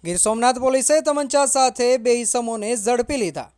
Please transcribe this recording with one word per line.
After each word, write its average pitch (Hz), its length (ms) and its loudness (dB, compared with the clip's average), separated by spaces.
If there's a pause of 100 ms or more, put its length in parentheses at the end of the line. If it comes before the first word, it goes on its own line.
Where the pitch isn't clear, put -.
ગીર 175 120 -6
સોમનાથ 233 420 0
પોલીસે 262 420 2
તમંચા 285 460 0
સાથે 254 500 2
બે 240 160 0
ઈસમોને 233 640 -2
ઝડપી 240 400 -2
લીધા. 151 420 -6